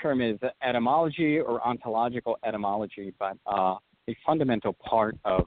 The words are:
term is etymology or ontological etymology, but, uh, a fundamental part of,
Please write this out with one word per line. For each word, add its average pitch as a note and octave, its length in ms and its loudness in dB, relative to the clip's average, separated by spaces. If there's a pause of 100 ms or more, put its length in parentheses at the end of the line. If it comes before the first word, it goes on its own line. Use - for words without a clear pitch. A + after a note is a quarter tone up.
term C3+ 200 0
is A2 180 0 (240)
etymology D3+ 760 2
or A#2+ 280 -2
ontological A#2 800 -2
etymology, G2+ 760 -4
but, G2 180 -6 (100)
uh, F#2+ 300 2 (320)
a A2+ 160 -6
fundamental B2+ 500 2
part A2 500 0
of, F#2 220 2